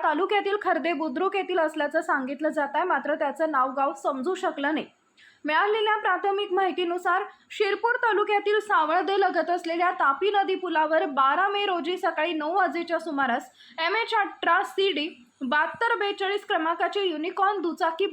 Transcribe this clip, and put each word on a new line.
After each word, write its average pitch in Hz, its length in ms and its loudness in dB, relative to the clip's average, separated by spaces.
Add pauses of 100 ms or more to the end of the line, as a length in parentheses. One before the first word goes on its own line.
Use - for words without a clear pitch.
तालुक्यातील 381 580 2
खर्दे 339 320 0
बुद्रुक 320 420 -2
येथील 370 240 -2
असल्याचं 311 420 0
सांगितलं 294 480 -2
जात 294 260 -2
आहे, 320 80 2
मात्र 302 320 0
त्याचं 311 360 -2
नाव 269 200 2
गाव 277 220 0 (100)
समजू 302 320 -2
शकलं 320 380 -2
नाही. 269 120 -2 (600)
मिळालेल्या 415 520 2
प्राथमिक 403 560 0
माहितीनुसार 359 720 0 (260)
शिरपूर 415 460 0
तालुक्यातील 415 640 2
सावळदे 359 600 2
लगत 349 300 2
असलेल्या 349 420 0
तापी 349 380 0
नदी 392 260 2
पुलावर 320 500 0
बारा 285 420 2
मे 403 180 -2
रोजी 349 320 -2
सकाळी 339 360 -2
नऊ 311 220 -4
वाजेच्या 339 440 0
सुमारास 277 500 -2 (300)
एम 349 160 0
एच 440 200 -2
अठरा 381 480 2
सी 392 280 0
डी 294 160 -2 (340)
बहात्तर 330 580 0
बेचाळीस 403 480 -2
क्रमांकाची 339 540 0
युनिकॉर्न 381 600 0
दुचाकी 349 520 0